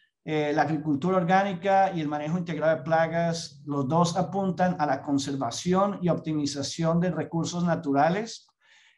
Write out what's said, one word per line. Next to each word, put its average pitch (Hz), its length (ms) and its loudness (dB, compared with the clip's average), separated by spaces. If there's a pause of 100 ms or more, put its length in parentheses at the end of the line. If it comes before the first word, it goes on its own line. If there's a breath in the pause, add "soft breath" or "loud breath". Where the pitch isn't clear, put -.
(240 soft breath)
Eh, 151 280 -2
la 156 100 2
agricultura 156 540 0
orgánica 190 800 2
y 170 60 -4
el 151 80 -4
manejo 151 280 -2
integrado 160 400 0
de 147 60 -8
plagas, 165 840 -2
los 143 220 -2
dos 165 300 2
apuntan 185 640 0
a 147 60 2
la 135 160 0
conservación 143 1000 0
y 175 60 0
optimización 156 920 0
de 180 120 0
recursos 156 500 -4
naturales 165 840 0 (500 soft breath)